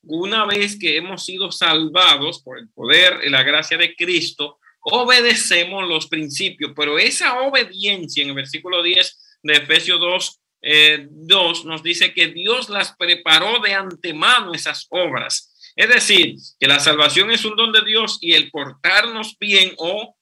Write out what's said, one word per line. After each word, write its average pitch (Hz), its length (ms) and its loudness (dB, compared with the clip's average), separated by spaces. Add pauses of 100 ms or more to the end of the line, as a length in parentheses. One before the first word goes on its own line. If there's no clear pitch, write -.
una 196 420 -2
vez 202 340 -2
que 160 160 -2
hemos 180 300 -8
sido 185 260 -8
salvados 160 880 0
por 127 160 -18
el 117 120 -20
poder 165 560 2
y 143 40 0
la 131 140 2
gracia 156 340 0
de 170 160 0
Cristo, 160 640 -4 (220)
obedecemos 226 1040 2
los 160 220 -2
principios, 156 720 -6
pero 147 200 0
esa 254 440 0
obediencia 190 840 -2
en 139 60 -4
el 139 60 -8
versículo 156 460 -6
diez - 600 -2
de 151 140 2
Efesios 160 420 0
dos, 175 400 -4 (220)
eh, 151 480 4
dos 165 560 0
nos 160 180 -10
dice 170 300 -2
que 170 160 0
Dios 208 400 -4
las 196 260 -4
preparó 175 640 0
de 208 140 -2
antemano 190 800 -2
esas - 360 -8
obras. 156 640 -4 (220)
Es 220 140 2
decir, 185 460 4 (240)
que 135 80 2
la 143 120 4
salvación 151 520 2
es 220 120 0
un 214 140 -4
don 226 160 0
de 214 80 6
Dios 214 400 -2
y 165 120 0
el 147 160 2
portarnos 202 880 -2
bien 196 400 2
o 196 440 -6